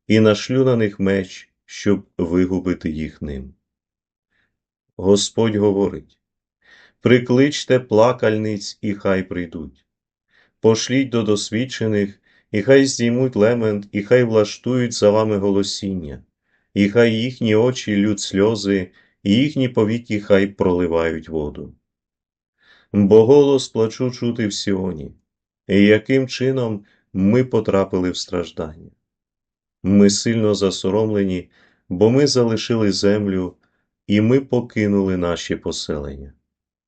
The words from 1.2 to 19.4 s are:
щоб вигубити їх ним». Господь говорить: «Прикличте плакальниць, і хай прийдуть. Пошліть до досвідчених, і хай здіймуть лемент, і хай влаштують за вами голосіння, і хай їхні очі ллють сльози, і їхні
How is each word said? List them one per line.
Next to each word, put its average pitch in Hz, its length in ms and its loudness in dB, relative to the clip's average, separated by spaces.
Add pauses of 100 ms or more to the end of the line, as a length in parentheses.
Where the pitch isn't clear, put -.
щоб - 420 -4 (120)
вигубити 90 720 -2
їх 76 320 -10
ним». 67 320 -12 (1400)
Господь 104 600 0
говорить: 98 640 -2 (800)
«Прикличте 127 800 2
плакальниць, 110 1000 0
і 104 140 -6
хай 95 280 -2
прийдуть. 82 580 -12 (800)
Пошліть 123 480 0
до 117 140 -2
досвідчених, 107 1000 -2 (300)
і 107 120 -2
хай 135 240 4
здіймуть 123 500 -2
лемент, 107 560 0
і 101 100 -4
хай 123 220 2
влаштують 117 680 -2
за 104 180 4
вами 107 260 2
голосіння, 98 840 -4 (520)
і 101 140 2
хай 117 260 2
їхні 117 400 -2
очі 113 420 0
ллють 101 240 0
сльози, 98 680 -2 (320)
і 98 120 2
їхні 135 340 0